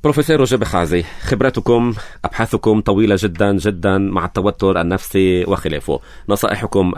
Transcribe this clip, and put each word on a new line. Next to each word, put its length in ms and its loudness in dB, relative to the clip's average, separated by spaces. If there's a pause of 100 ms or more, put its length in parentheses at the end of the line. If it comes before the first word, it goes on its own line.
بروفيسور 320 2
روجيه 200 4
بخازي، 480 0 (160)
خبرتكم، 720 0 (300)
أبحاثكم 560 0
طويلة 380 2
جدا، 340 0
جدا 460 0
مع 260 -2
التوتر 560 0
النفسي 640 0
وخلافه. 560 -4 (280)
نصائحكم 680 0